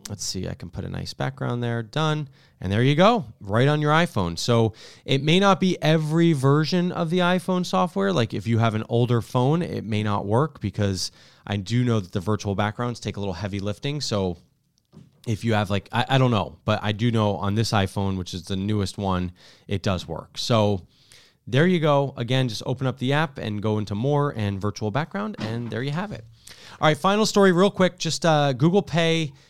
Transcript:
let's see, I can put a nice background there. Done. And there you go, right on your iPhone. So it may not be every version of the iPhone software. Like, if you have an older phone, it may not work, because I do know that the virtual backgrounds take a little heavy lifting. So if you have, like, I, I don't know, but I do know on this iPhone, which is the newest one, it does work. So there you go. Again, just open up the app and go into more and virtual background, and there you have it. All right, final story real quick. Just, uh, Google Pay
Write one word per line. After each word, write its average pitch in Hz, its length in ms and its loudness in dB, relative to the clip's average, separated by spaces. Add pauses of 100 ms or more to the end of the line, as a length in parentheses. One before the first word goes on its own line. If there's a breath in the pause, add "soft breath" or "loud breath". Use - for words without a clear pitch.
let's 101 160 -10
see, 92 240 -6
I 90 60 -8
can 87 160 -14
put 92 140 -10
a 92 40 -8
nice 90 260 -10
background 131 500 -6
there. 117 180 -4
Done. 151 460 -4 (320 soft breath)
And 92 100 -4
there 104 140 2
you 143 100 4
go, 190 300 4 (160)
right 110 260 2
on 151 160 2
your 147 80 2
iPhone. 110 480 0
So 117 360 2 (300 loud breath)
it 135 160 0
may 156 200 4
not 196 180 4
be 185 240 0
every 160 500 4
version 151 600 2
of 170 180 -4
the 180 80 2
iPhone 180 480 0
software. 190 460 0
Like, 120 200 0
if 110 140 -6
you 117 120 2
have 110 180 2
an 110 120 -2
older 120 320 2
phone, 135 420 0
it 104 220 -6
may 107 200 -2
not 101 220 -2
work, 127 340 0
because 98 500 -2 (340 soft breath)
I 101 120 -4
do 104 260 0
know 117 160 2
that 90 140 -6
the 101 80 -2
virtual 101 340 -2
backgrounds 107 460 -4
take 107 160 -6
a 101 40 -10
little 98 140 -6
heavy 101 240 -6
lifting. 120 420 -6
So 98 360 -2 (920)
if 110 180 -4
you 113 100 2
have, 104 160 0
like, 101 200 -2
I, 117 200 -2
I 135 80 2
don't 127 120 4
know, 87 340 -2
but 107 200 0
I 107 80 0
do 110 180 0
know 107 240 2
on 101 220 -2
this 113 160 -2
iPhone, 98 440 0
which 90 160 -8
is 87 120 -8
the 98 100 -6
newest 98 420 -2
one, 90 360 -2 (340 loud breath)
it 98 160 -4
does 92 240 -4
work. - 320 -12
So 104 480 0 (640 soft breath)
there 131 180 2
you 185 140 2
go. 139 360 2
Again, 127 320 0
just 107 160 -8
open 135 220 -4
up 127 120 -4
the 131 160 -2
app 156 240 -2
and 104 220 -6
go 107 180 0
into 104 180 -4
more 143 400 0
and 101 240 -2
virtual 104 320 -4
background, 196 480 -6
and 113 280 -6
there 110 140 -6
you 139 80 -6
have 202 220 -6
it. - 120 -14 (560 loud breath)
All 156 80 4
right, 151 80 4
final 202 300 2
story 196 260 6
real 190 180 4
quick. 180 280 0
Just, - 260 -4
uh, 147 280 4
Google 170 300 4
Pay 165 500 0 (180 soft breath)